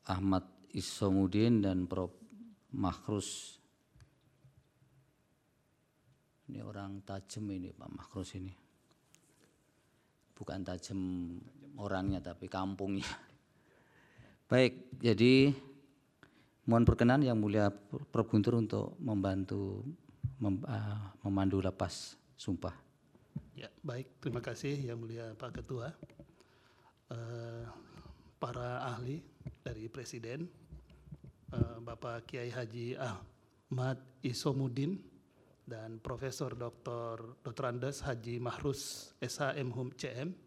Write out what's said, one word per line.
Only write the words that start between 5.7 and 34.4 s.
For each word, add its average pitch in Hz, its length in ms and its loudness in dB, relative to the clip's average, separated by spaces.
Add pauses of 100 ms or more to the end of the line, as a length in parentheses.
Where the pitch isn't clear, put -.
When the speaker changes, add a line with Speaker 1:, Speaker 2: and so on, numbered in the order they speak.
Speaker 1:
Ini 107 80 -8
orang 98 460 -8
tajam 98 420 -6
ini, 90 240 -6
Pak - 240 -14
Mahrus 95 400 -8
ini. 92 160 -8 (1800)
Bukan 95 240 -6
tajam 92 400 -4 (800)
orangnya, 95 400 0
tapi 90 320 -10
kampungnya. 98 560 -2 (1400)
Baik, 127 380 6 (160)
jadi 127 560 8 (1120)
mohon 117 160 8
perkenan 120 400 8
Yang 120 160 4
Mulia 104 320 6 (400)
Prof 113 160 4
Guntur 117 320 6
untuk 104 400 -2
membantu 98 800 0 (580)
mem-, 101 280 0
eh, 107 340 -4 (240)
memandu 98 400 4
lapas - 560 -4 (160)
sumpah. 90 380 -4 (840)
Speaker 2:
Ya, - 240 -14
baik. 131 400 -8
Terima 120 240 -4
kasih 139 400 -4
Yang 117 160 -6
Mulia 113 320 -10
Pak 117 240 -10
Ketua. 123 320 -6 (1200)
Eh, 117 560 -10 (720)
para 123 480 -6
ahli 123 400 -6 (400)
dari 113 240 -8
Presiden, 120 560 -10 (1120)
eh, 117 240 0
Bapak 117 480 -8
Kiai 120 240 -6
Haji 120 480 -6
Ahmad 127 960 -4 (240)
Isomudin 135 800 0 (640)